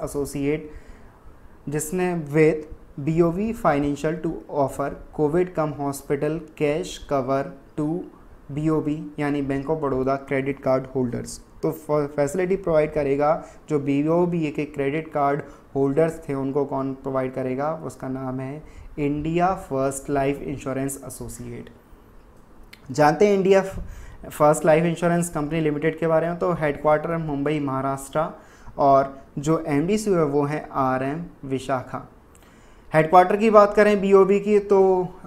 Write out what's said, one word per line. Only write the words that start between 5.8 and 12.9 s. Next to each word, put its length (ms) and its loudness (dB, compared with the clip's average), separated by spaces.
cash 280 -2
cover 300 0
to 180 -2
बीओबी, 680 -2
यानी 220 0
बैंक 240 -2
of 160 -2
बड़ौदा 460 -2
credit 280 -2
card 160 2
holders। 320 -4
तो 80 0
फ-, 440 -2
फैसिलिटी 400 0
प्रोवाइड 380 2